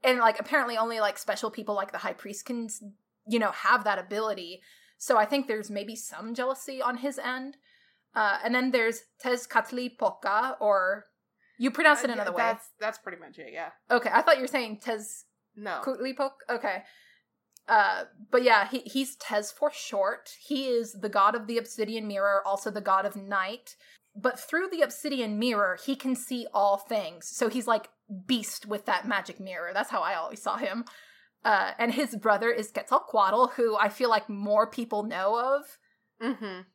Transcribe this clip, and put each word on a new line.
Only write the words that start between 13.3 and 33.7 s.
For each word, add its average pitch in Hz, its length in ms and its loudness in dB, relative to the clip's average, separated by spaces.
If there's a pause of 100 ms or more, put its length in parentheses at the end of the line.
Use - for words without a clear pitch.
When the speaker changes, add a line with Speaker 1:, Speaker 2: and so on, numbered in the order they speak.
Speaker 2:
it, 127 160 -16
yeah. 165 160 -10 (220)
Speaker 1:
Okay, 240 200 2
I 262 100 6
thought 320 160 6
you 262 40 -4
were 254 60 -2
saying 226 320 -4
Tez- 220 460 -8 (300)
Speaker 2:
No. 208 280 -6
Speaker 1:
Kutlipok? 269 480 -2 (180)
Okay. 233 340 -4 (840)
Uh, 190 380 4 (260)
but 247 120 6
yeah, 214 240 6
he, 254 120 -4
he's 262 380 -4
Tez 208 340 -2
for 294 200 0
short. - 600 -2 (100)
He 269 280 -4
is 233 320 0
the 214 80 -4
god 208 260 6
of 220 100 -6
the 226 140 -2
obsidian 220 480 -6
mirror, 196 380 2
also 196 260 -2
the 202 100 -6
god 196 240 2
of 202 100 -4
night. 196 600 -4 (400)
But 247 240 -2
through 370 320 -2
the 330 100 0
obsidian 247 560 0
mirror, 208 480 2
he 269 100 0
can 254 200 -2
see 240 360 -8
all 202 260 4
things. 175 500 -6
So - 200 -2
he's, 233 200 -2
like, 220 220 2 (360)
beast 226 400 -2
with 208 220 -6
that 208 200 0
magic 190 320 -4
mirror. 180 320 -10
That's 202 200 -2
how 202 100 0
I 180 140 0
always 165 260 -6
saw 202 160 -2
him. 226 260 -4 (640)
Uh, 196 320 4
and 240 160 2
his 247 220 -2
brother 214 340 4
is 226 220 -2
Quetzalcoatl, 226 760 2
who 226 280 0